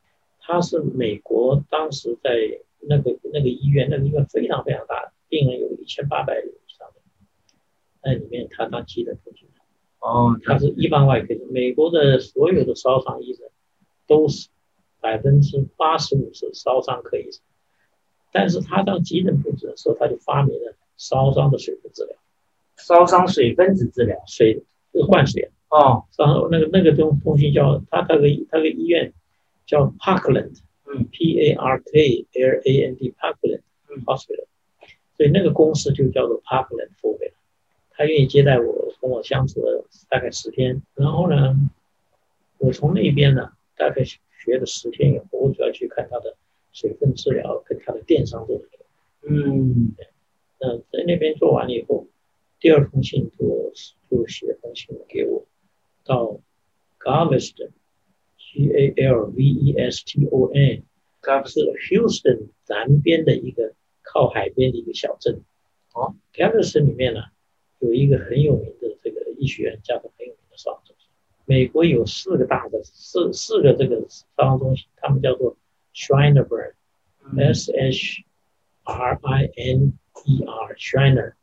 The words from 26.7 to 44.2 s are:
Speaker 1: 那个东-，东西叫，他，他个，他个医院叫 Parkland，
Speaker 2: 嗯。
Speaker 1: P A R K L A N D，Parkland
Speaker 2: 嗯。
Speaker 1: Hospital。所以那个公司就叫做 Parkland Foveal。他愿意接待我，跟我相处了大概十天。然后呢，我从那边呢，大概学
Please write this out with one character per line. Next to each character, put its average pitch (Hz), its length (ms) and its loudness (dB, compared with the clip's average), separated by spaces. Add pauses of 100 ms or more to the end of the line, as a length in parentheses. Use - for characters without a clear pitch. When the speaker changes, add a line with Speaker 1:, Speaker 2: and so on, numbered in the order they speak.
Speaker 1:
那 190 100 6
个 160 140 6
东-， 151 260 2
东 151 160 2
西 143 140 4
叫， 143 280 4 (100)
他， - 120 -2
他 160 140 2
个， 147 100 4 (240)
他 165 80 0
个 160 100 2
医 160 180 -6
院 165 260 0 (540)
叫 147 180 2 (140)
Parkland， - 600 -2 (280)
Speaker 2:
嗯。 139 260 -6
Speaker 1:
P 165 260 0
A 151 140 4
R 131 320 -2
K 147 480 2
L 127 320 2
A 135 220 4
N 127 100 -8
D，Parkland - 640 -6 (300)
Speaker 2:
嗯。 143 160 -16
Speaker 1:
Hospital。 - 400 -6 (680)
所 147 100 4
以 147 40 6
那 196 120 4
个 165 100 2
公 156 220 4
司 143 180 -2
就 135 160 2
叫 127 180 0
做 117 160 -4
Parkland - 460 -4 (120)
Foveal。 - 320 -4 (580)
他 151 160 -2
愿 156 160 4
意 139 40 4
接 143 160 4
待 139 160 4
我， - 420 -2
跟 127 100 -4
我 117 120 -4
相 135 240 -2
处 - 140 -6
了 117 240 -2 (240)
大 127 100 0
概 120 120 -8
十 - 200 -12
天。 127 320 -2 (120)
然 143 180 0
后 175 180 0
呢， 139 240 2 (1040)
我 - 140 0
从 147 220 -2
那 214 180 2
边 139 220 4
呢， 120 180 -4 (240)
大 147 140 0
概 - 140 -2
学 - 540 -6